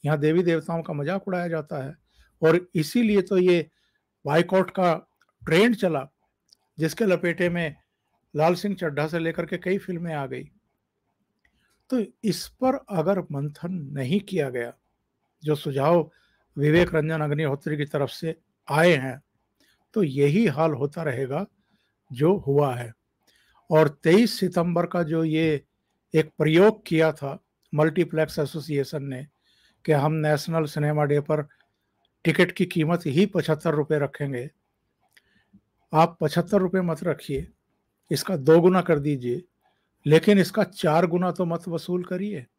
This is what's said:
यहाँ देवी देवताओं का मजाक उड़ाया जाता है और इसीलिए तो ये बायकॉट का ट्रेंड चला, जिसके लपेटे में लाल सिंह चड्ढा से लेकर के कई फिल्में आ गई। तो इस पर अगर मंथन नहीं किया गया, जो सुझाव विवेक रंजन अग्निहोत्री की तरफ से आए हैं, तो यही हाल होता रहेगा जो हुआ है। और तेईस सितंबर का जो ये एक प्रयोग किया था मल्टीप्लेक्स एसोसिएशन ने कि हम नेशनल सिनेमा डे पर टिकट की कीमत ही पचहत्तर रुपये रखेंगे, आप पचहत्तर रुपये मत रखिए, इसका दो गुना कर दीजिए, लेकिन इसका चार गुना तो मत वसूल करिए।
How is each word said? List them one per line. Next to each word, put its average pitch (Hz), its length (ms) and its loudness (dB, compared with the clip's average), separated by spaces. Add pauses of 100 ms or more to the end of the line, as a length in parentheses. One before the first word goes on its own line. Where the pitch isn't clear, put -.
यहाँ 151 120 0
देवी 156 260 2
देवताओं 165 400 -2
का 165 100 -10
मजाक 156 340 -6
उड़ाया 180 200 -6
जाता 156 380 -8
है 143 100 -14 (480)
और 170 320 2
इसीलिए 202 460 2
तो 190 160 0
ये 180 320 2 (560)
बायकॉट 175 460 2
का 175 360 0 (380)
ट्रेंड 202 300 4
चला, 147 340 -4 (720)
जिसके 160 260 -2
लपेटे 175 440 0
में 170 260 -4 (600)
लाल 165 200 2
सिंह 202 200 -6
चड्ढा 151 320 -4
से 165 120 -4
लेकर 165 260 -4
के 175 120 -8
कई 185 200 -4
फिल्में 170 360 -8
आ 143 120 -6
गई। 131 260 -12 (1400)
तो 247 140 -2 (200)
इस - 240 -2
पर 262 420 -4
अगर 180 300 0
मंथन 151 540 -8
नहीं 143 480 -4
किया 156 280 -4
गया, 120 240 -6 (720)
जो 151 120 0
सुझाव 151 560 0 (460)
विवेक 160 380 4
रंजन 156 260 -2
अग्निहोत्री 147 560 -4
की 147 80 -4
तरफ 143 240 -4
से - 260 -10 (340)
आए 165 240 4
हैं, 131 280 -4 (720)
तो 214 100 0
यही 143 440 2
हाल 156 240 0
होता 143 320 -6
रहेगा 135 420 -4 (640)
जो 156 260 2
हुआ 139 380 0
है। 117 180 -10 (800)
और 156 160 6
तेईस 185 520 4
सितंबर 175 460 0
का 175 180 -2
जो 165 200 -2
ये 156 420 0 (500)
एक 151 220 2
प्रयोग 175 480 4
किया 160 260 2
था 143 320 -10 (300)
मल्टीप्लेक्स 156 680 0
एसोसिएशन 143 640 -6
ने 139 240 -10 (580)
कि 160 60 0
हम 147 200 2
नेशनल 156 540 -2
सिनेमा 151 380 -2
डे 147 160 0
पर 151 280 -2 (760)
टिकट 170 280 2
की 185 140 -2
कीमत 170 400 -2
ही 160 200 2
पचहत्तर 160 480 -2
रुपये 151 260 0
रखेंगे, 139 520 -6 (1400)
आप 170 280 4
पचहत्तर 170 360 0
रुपये 185 240 0
मत 165 220 -4
रखिए, 151 480 -6 (600)
इसका 170 260 -4
दो 160 240 6
गुना 185 200 4
कर 170 180 0
दीजिए, 123 440 -4 (600)
लेकिन 160 340 6
इसका 185 240 0
चार 170 420 2
गुना 175 260 -2
तो 175 140 -4
मत 170 220 -6
वसूल 180 360 -6
करिए। 185 420 -8 (140)